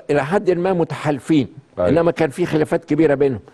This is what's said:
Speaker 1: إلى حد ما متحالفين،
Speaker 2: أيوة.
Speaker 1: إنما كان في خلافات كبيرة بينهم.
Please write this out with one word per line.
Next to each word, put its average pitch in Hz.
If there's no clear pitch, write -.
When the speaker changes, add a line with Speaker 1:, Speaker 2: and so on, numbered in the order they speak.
Speaker 1:
إلى 143
حد 180
ما 180
متحالفين، 151
Speaker 2:
أيوة. 90
Speaker 1:
إنما 165
كان 160
في 175
خلافات 156
كبيرة 147
بينهم. 135